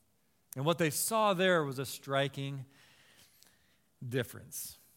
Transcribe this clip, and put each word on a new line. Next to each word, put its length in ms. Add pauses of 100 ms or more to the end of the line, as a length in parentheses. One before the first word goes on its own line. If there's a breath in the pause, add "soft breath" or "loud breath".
(560)
And 100
what 120
they 120
saw 440
there 300
was 160
a 60
striking 800 (1400 soft breath)
difference. 680 (200)